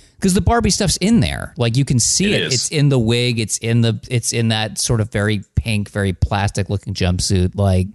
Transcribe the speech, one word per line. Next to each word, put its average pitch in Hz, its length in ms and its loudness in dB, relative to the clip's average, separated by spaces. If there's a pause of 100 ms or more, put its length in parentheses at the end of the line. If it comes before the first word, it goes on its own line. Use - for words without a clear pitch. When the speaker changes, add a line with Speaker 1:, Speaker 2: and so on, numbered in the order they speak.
(200)
Speaker 1:
'Cause 190 140 2
the 196 80 2
Barbie 226 280 2
stuff's 185 280 0
in 208 240 2
there. 69 340 -4
Like, 120 220 0
you 139 80 2
can 127 140 0
see 196 340 0
Speaker 2:
It 202 80 0
Speaker 1:
it. 85 60 -2
Speaker 2:
is. 156 60 -2
Speaker 1:
It's 120 160 -4
in 147 200 2
the 131 100 2
wig. 120 400 0
It's 107 200 -4
in 117 220 0
the, 113 180 0 (100)
it's 120 240 -2
in 113 160 0
that 110 280 -2
sort 120 220 0
of 104 120 -2
very 104 320 0 (120)
pink, 104 360 -2
very 98 200 0
plastic 101 580 -2
looking 98 240 -4
jumpsuit. 90 640 0
Like, 95 400 2